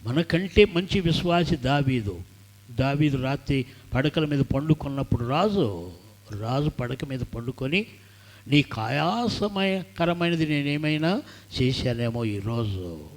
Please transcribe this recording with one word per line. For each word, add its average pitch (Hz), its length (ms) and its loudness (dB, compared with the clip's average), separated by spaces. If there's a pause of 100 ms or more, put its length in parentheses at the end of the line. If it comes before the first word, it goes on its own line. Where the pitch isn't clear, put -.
మనకంటే 170 600 4
మంచి 190 340 -2
విశ్వాసి 170 560 2
దావీదు. 127 680 0 (500)
దావీదు 135 520 2
రాత్రి 135 420 -2 (280)
పడకల 147 320 2
మీద 147 140 0
పండుకున్నప్పుడు 139 880 0
రాజు, 131 640 0 (480)
రాజు 131 300 0
పడక 127 360 -6
మీద 131 140 -6
పండుకొని, 131 680 -4 (600)
"నీ 143 140 6
కాయాసమయకరమైనది 175 1800 0
నేనేమైనా 151 760 0 (400)
చేశానేమో 120 640 0
ఈరోజు." 98 760 -4 (140)